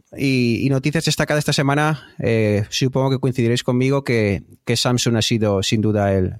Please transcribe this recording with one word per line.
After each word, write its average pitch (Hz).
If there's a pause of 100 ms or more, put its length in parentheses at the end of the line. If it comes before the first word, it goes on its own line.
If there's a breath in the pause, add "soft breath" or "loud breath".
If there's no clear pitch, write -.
(180)
y, 123
y 135
noticias 147
destacadas 151
esta 147
semana, 147
eh, 107
supongo 135
que 127
coincidiréis 123
conmigo 131
que, 107 (220)
que 117
Samsung 120
ha 110
sido 104
sin 110
duda 104
el, 92